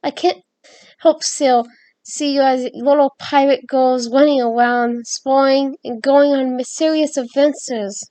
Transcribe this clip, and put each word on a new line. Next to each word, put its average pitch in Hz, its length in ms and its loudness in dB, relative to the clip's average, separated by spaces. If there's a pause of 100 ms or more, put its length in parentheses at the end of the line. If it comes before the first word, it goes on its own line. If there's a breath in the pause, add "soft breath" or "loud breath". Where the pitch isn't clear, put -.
I 294 80 -4
can't - 320 -4 (560 soft breath)
help 311 240 2
still 247 440 0 (360 soft breath)
see 294 300 -6
you 277 80 -2
as 262 320 0
little 277 460 2
pirate 277 480 0
girls 254 420 0
running 277 320 2
around, 240 600 0
exploring, 269 840 0
and 233 180 -10
going 285 320 4
on 262 220 -2
mysterious 302 640 -2
adventures. 254 920 -4